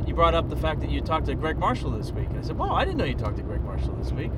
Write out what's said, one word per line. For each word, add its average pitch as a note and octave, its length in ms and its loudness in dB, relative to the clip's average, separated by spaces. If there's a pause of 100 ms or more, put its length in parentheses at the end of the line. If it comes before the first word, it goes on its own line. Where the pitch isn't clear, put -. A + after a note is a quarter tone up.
you - 80 -2
brought E3 200 6
up E3 140 2
the D3+ 80 -4
fact D#3 240 0
that - 80 -2
you C#3+ 140 0
talked D#3 240 0
to C#3+ 80 0
Greg D#3 240 0
Marshall A3 320 2
this A2 220 -2
week. - 180 -2
And - 80 -2
I - 40 -4
said, - 140 -4
"Wow, - 160 0
I - 140 4
didn't - 100 -2
know A#3 80 2
you C3 100 0
talked G#2 220 0
to - 60 -4
Greg - 200 -2
Marshall - 340 -2
this - 160 -2
week." D#3 260 -2